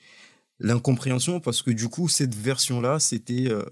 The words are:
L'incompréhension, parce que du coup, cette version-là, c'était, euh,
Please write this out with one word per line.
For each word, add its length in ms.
L'incompréhension, 800
parce 220
que 80
du 180
coup, 180
cette 280
version-là, 680
c'était, 500
euh, 220